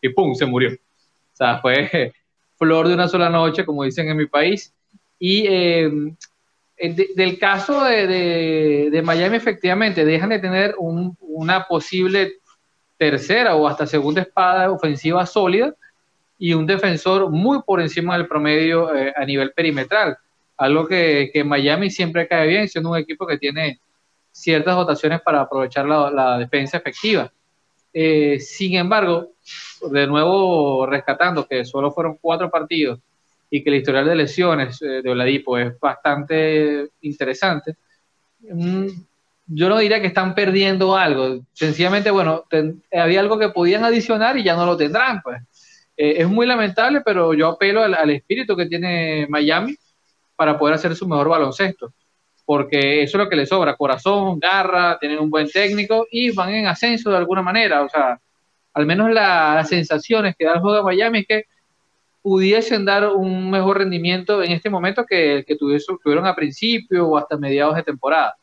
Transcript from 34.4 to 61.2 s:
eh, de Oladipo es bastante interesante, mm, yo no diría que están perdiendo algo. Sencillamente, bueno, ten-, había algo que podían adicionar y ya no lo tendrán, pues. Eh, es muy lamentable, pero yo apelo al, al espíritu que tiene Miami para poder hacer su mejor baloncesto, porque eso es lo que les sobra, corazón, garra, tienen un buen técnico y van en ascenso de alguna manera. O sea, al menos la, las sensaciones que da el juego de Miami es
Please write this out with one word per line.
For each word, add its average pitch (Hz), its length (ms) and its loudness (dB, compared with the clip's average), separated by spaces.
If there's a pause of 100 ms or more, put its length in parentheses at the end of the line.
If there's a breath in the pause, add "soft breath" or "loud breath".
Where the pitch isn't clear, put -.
eh, 131 200 -6
de 127 80 -2
Oladipo 127 480 0
es 120 220 -4
bastante 147 1120 0 (100)
interesante, 151 760 -4 (640)
mm, 185 460 -4 (600)
yo 165 220 0
no 214 100 4
diría 214 220 2
que 196 60 -2
están 185 280 -2
perdiendo 190 640 2
algo. 131 440 0 (120)
Sencillamente, 180 580 0
bueno, 165 380 2
ten-, 160 340 -2 (100)
había 170 260 2
algo 208 200 2
que 214 100 2
podían 180 340 2
adicionar 233 560 2
y 220 60 -2
ya 175 100 2
no 175 120 2
lo 175 100 2
tendrán, 190 460 0
pues. 123 200 -12 (540 soft breath)
Eh, 147 220 2
es 170 100 2
muy 226 180 2
lamentable, 240 580 2
pero 175 300 2
yo 156 140 4
apelo 196 340 2
al, 202 120 2
al 156 160 2
espíritu 208 460 -2
que 175 100 -2
tiene 165 640 -2
Miami 156 460 0 (600)
para 151 200 2
poder 151 200 2
hacer 165 180 -2
su 185 140 -8
mejor 147 200 2
baloncesto, 156 640 -2 (540)
porque 143 560 2
eso 143 160 -2
es 208 60 2
lo 202 40 -8
que 180 80 0
les 139 120 0
sobra, 170 280 0
corazón, 180 640 0
garra, 180 600 0
tienen 147 200 -4
un 156 100 0
buen 151 220 0
técnico 208 600 0
y 240 200 0
van 190 240 -2
en 214 120 -2
ascenso 226 440 -2
de 190 80 2
alguna 185 240 0
manera. 180 400 2
O 139 60 -2
sea, 131 300 0 (540)
al 147 140 0
menos 196 240 2
la, 180 440 4
las 156 140 2
sensaciones 175 720 0
que 160 80 0
da 165 80 2
el 170 60 0
juego 202 180 2
de 208 40 0
Miami 208 360 0
es 196 80 -4